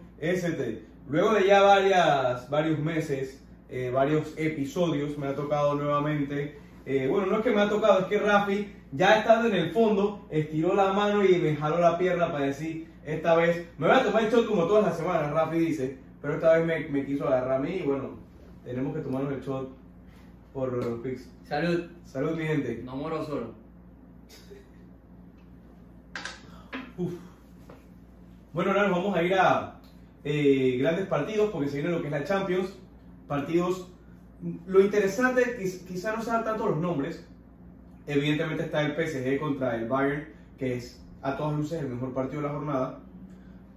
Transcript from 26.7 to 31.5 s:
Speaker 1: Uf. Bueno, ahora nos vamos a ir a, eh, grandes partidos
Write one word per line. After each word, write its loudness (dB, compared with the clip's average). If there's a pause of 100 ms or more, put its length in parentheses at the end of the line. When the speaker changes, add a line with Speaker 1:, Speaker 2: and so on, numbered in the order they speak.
Speaker 1:
Uf. -4 (1400)
Bueno, 0
ahora 4
nos 2
vamos -2
a 2
ir 2
a, 2 (420)
eh, 2
grandes 0
partidos 0